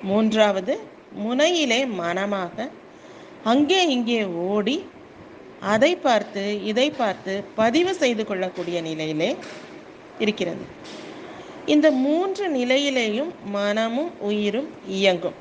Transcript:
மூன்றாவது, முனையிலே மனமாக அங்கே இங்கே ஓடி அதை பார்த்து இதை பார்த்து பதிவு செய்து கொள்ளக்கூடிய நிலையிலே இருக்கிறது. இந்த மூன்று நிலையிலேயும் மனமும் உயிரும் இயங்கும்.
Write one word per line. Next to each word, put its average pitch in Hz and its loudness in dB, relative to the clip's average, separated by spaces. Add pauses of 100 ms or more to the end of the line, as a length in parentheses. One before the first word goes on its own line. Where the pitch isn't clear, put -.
மூன்றாவது, 208 2 (360)
முனையிலே 262 2
மனமாக 190 -4 (720)
அங்கே 294 4
இங்கே 240 2
ஓடி 196 -2 (760)
அதை 220 4
பார்த்து 208 0
இதை 233 2
பார்த்து 202 -2 (120)
பதிவு 311 2
செய்து 240 0
கொள்ளக்கூடிய 185 -4
நிலையிலே 160 -2 (840)
இருக்கிறது. 175 0 (1000)
இந்த 302 6
மூன்று 349 0
நிலையிலேயும் 262 0 (140)
மனமும் 220 -2
உயிரும் 208 -2 (180)
இயங்கும். 190 2